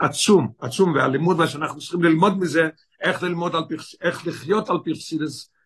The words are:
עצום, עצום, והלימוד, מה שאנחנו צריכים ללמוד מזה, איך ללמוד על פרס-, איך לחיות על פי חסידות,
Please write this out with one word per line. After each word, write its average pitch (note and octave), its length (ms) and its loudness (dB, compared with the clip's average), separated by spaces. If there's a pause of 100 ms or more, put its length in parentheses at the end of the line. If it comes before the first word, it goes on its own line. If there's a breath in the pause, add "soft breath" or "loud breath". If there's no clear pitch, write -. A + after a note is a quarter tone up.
עצום, D3 600 4
עצום, D#3 340 0
והלימוד, C#3 440 2
מה E3 100 2
שאנחנו D3 320 -4
צריכים E3+ 240 -4
ללמוד F3 340 4
מזה, D#3+ 320 0 (320)
איך F3+ 220 -2
ללמוד E3+ 320 -2
על D#3+ 140 0
פרס-, - 320 -10
איך E3+ 260 -4
לחיות D#3+ 420 -2
על F3+ 140 0
פי D#3 120 -4
חסידות, D#3 340 -6 (360)